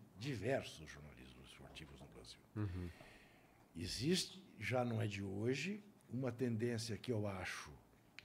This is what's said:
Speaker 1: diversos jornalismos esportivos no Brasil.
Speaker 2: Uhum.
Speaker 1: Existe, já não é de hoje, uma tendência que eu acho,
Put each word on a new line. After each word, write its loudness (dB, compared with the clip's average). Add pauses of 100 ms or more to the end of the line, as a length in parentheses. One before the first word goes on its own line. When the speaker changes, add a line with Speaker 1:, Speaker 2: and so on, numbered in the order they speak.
(200)
Speaker 1:
diversos 0
jornalismos -14
esportivos -12
no -12
Brasil. -14 (200)
Speaker 2:
Uhum. 0 (880)
Speaker 1:
Existe, 2 (160)
já 4
não 4
é 6
de 0
hoje, 2 (300)
uma 2
tendência 2
que -6
eu 4
acho, -2 (540)